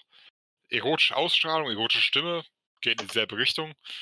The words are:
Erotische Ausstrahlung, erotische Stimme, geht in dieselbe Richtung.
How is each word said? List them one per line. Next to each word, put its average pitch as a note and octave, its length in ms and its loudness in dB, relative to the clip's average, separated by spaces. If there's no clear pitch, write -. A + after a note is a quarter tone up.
Erotische C3 480 2
Ausstrahlung, D#3+ 520 2
erotische A2+ 340 0
Stimme, E3 420 0
geht A2+ 200 0
in G2 80 -8
dieselbe G#2+ 280 0
Richtung. D3+ 380 -2